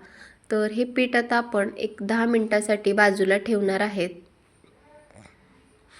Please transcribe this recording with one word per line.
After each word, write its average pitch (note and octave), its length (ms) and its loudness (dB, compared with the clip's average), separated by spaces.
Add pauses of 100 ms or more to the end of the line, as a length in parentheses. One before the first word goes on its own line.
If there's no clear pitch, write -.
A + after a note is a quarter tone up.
(500)
तर G#3+ 220 0
हे A#3+ 120 0
पीठ B3 320 0
आता A#3+ 200 0
आपण A3 400 0
एक G#3+ 240 -6
दहा A3 240 0
मिनिटासाठी G#3+ 680 0
बाजूला G3 460 4
ठेवणार G3+ 420 0
आहेत, G3 300 -2 (1900)